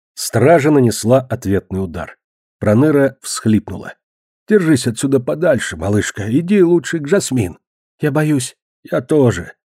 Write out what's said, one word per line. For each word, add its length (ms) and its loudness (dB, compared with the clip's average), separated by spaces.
Стража 560 2
нанесла 500 2
ответный 640 -4
удар. 340 -12
Проныра 600 2
всхлипнула. 760 -4
«Держись 380 2
отсюда 320 -2
подальше, 580 -4
малышка, 540 -4
иди 320 2
лучше 380 0
к 80 -8
Жасмин». 500 -2
«Я 120 -2
боюсь». 440 -2
«Я 120 -4
тоже. 540 0